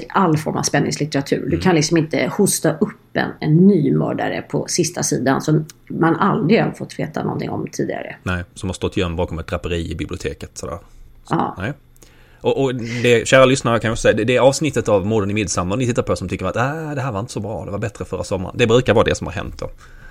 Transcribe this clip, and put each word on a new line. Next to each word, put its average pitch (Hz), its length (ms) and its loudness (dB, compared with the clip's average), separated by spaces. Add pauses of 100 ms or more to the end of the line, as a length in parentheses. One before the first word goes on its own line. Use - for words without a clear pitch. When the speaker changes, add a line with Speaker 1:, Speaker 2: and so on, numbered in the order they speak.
Speaker 1:
all 170 280 4
form 151 200 -4
av - 60 -2
spänningslitteratur. 147 760 0
Du - 60 -4
Speaker 2:
Mm. 131 140 0
Speaker 1:
kan 180 140 4
liksom 156 220 2
inte 147 400 0
hosta - 400 2
upp - 120 2 (280)
en, - 120 -2 (100)
en 156 280 6
ny 160 260 4
mördare 113 480 -2
på - 260 -4
sista 156 360 -2
sidan 135 380 0
som 156 240 2 (240)
man 160 260 2
aldrig 185 480 2
har 147 80 -2
fått - 280 -10
veta - 240 -6
någonting - 260 -6
om 104 220 -6
tidigare. - 520 -6
Speaker 2:
Nej, 90 200 -4 (100)
som - 160 -8
har 90 40 -4
stått - 240 -4
gömd 87 200 -2
bakom 85 220 -4
ett 82 80 -10
draperi 85 440 -4
i 80 40 -4
biblioteket, - 600 -8
sådär. - 200 -10 (460)
Så, - 120 -4
Speaker 1:
Ja. - 220 -4
Speaker 2:
nej. 104 160 -6 (680)
Och, 123 220 0
och 127 120 0
det, 117 520 2
kära 131 180 8
lyssnare, 127 340 2
kan 113 100 -2
jag 113 80 -2
säga, 110 200 4
det, 113 60 0
det 123 120 2
är 120 60 4
avsnittet 135 480 2
av 98 160 4
Morden 104 260 0
i - 20 -4
Midsommar 98 440 -2
ni 131 100 0
tittar 120 160 0
på 95 120 0
som 90 140 -6
tycker 92 160 -4
att, 90 100 -4
"Äh, 147 400 -4
det 131 60 -4
här 120 100 -4
var 98 80 -4
inte 120 120 -8
så - 80 -8
bra, 101 260 -8
det 92 60 -10
var 98 80 -6
bättre 104 260 -6
förra 87 180 -8
sommaren." 92 340 -4
Det 120 100 2
brukar 117 260 4
vara 110 120 6
det - 100 2
som - 120 -8
har - 60 -8
hänt - 260 -8
då. - 100 -8 (420)